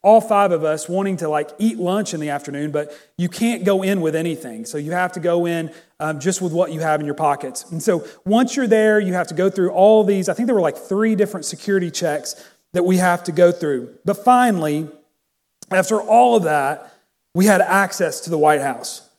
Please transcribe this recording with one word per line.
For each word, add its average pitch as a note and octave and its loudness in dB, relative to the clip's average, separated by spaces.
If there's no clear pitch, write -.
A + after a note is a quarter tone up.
all G#3+ 6
five G3+ 2
of D#3+ 0
us D#3 -4
wanting F#3+ -2
to, D#3+ -6
like, D3+ -2
eat A3 0
lunch F#3 -4
in D#3+ -6
the D3+ -6
afternoon, C#3+ -6
but D3 -6
you F3 -2
can't A3 -2
go F#3+ 0
in F#3+ 0
with D#3+ -2
anything. D3 -6
So D#3 -10
you D3 -8
have F3+ -2
to F#3+ -10
go E3+ 0
in, E3+ -4
um, D#3 -4
just F3+ -4
with F3+ -4
what E3+ -2
you E3 -8
have D#3 0
in D3+ -4
your D3 -4
pockets. D3 -4
And E3 -8
so F3 0
once A#3+ 2
you're C4 0
there, G#3+ 4
you F#3 -2
have F3+ -4
to E3 -12
go F3+ 2
through F#3+ 0
all G#3+ 6
these, F#3+ 0
I F3+ -2
think A#3 -2
there B3+ 2
were, G3+ 2
like, D#3 0
three A3 -2
different F3+ -2
security F#3 -4
checks D3+ -6
that F3+ 0
we F#3 4
have F3 2
to F#3 -4
go F3 4
through. C#3+ -6
But - -2
finally, F3 2
after F#3+ 0
all A#3+ 4
of G#3 2
that, D3 -2
we F#3 2
had G3 6
access F#3 0
to - -12
the E3 -2
White D3+ 4
House. - -8